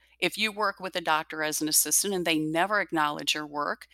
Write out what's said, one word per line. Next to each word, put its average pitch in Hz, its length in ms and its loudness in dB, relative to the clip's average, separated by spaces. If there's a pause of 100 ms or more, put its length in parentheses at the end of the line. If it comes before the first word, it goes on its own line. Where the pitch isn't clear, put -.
(180)
If 180 200 0
you 214 120 0
work 202 300 -2
with 185 160 -8
a 175 60 -2
doctor 156 400 0
as 151 180 0
an 156 80 0
assistant 156 460 2
and 175 100 0
they 160 140 2
never 170 420 2
acknowledge 156 540 0
your 156 120 -6
work, 147 480 -4